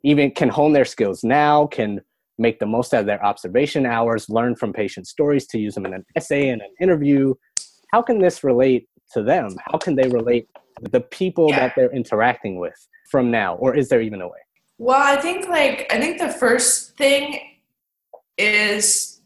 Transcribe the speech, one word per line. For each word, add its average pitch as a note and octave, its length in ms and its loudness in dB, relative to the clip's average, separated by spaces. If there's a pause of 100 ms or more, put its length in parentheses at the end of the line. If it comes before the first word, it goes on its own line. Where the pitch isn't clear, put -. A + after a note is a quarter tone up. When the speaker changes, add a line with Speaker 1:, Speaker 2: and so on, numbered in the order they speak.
Speaker 1:
Even C#3+ 280 4
can C#3 180 0
hone D3+ 240 2
their C3+ 120 4
skills - 380 -4
now, D3 440 2
can G#2 340 -4 (380)
make A2+ 200 0
the A2 60 -4
most A#2+ 280 -2
out A#2 80 2
of G2+ 40 -2
their G#2 180 -2
observation B2 640 -2
hours, A#2 440 -2
learn A#2 260 0
from G#2+ 180 -6
patient G2 340 -6
stories D3 400 0
to A2+ 120 -6
use G#2 160 -4
them G2 100 -8
in F#2+ 80 -10
an F#2 120 -14 (100)
essay C#3+ 340 -2
and A#2 120 -4
an G2 80 -18 (120)
interview. C#3+ 540 2 (580)
How A#3 80 4
can A#3 180 0
this F3+ 240 2
relate B2+ 460 2 (240)
to A#2 80 -2
them? A#2 340 -2 (160)
How D#3 60 -2
can D3+ 180 -2
they C3 140 2
relate A#2+ 400 0 (340)
to A2+ 80 -10
the B2 100 2
people F3 480 0
Speaker 2:
Yeah. C3+ 100 2
Speaker 1:
that B2+ 160 0
they're B2+ 180 2
interacting A2+ 640 -2
with F2 180 -8 (360)
from B2+ 180 2
now? G2+ 280 -2
Or B2+ 180 0
is C#3 140 0
there A#2+ 120 4
even G#2 200 -6
a F2+ 60 -10
way? - 120 -16 (400)
Speaker 2:
Well, B3+ 220 2
I C#4 200 4
think, F4+ 260 -6
like, D4+ 460 0
I A#3 60 -2
think D#4+ 180 -2
the D#4+ 120 -4
first - 680 0
thing C#4 420 0 (1000)
is G#3+ 880 0